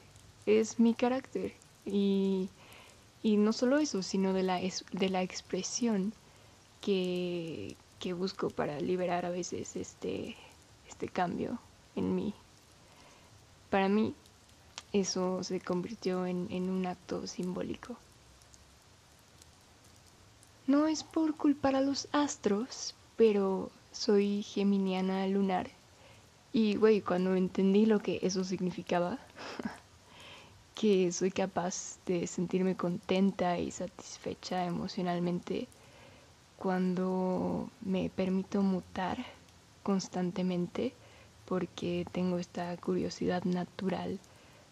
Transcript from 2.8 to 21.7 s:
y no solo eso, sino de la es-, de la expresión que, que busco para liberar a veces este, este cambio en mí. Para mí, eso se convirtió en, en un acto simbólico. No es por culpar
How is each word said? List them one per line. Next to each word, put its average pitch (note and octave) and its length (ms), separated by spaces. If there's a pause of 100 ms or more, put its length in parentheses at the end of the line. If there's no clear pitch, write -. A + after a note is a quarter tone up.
y G#3 140
no G#3 160
solo B3+ 260
eso, D4 240
sino F#3+ 300
de F#3+ 100
la F#3 180
es-, - 320
de F#3+ 160
la F#3+ 140
expresión G3 920 (680)
que, F3+ 960 (240)
que F3+ 120
busco F3+ 380
para D3+ 300
liberar F3+ 460
a F3 40
veces - 460
este, - 600 (520)
este - 200
cambio F#3 500 (360)
en F#3 200
mí. F#3+ 200 (1400)
Para G3 180
mí, G#3+ 260 (800)
eso F#3 500
se F#3 180
convirtió F#3 640
en, F3+ 240
en F#3 200
un F#3 160
acto - 400
simbólico. F3+ 720 (2750)
No C#4+ 200
es D#4 180
por D#4 320
culpar C#4+ 400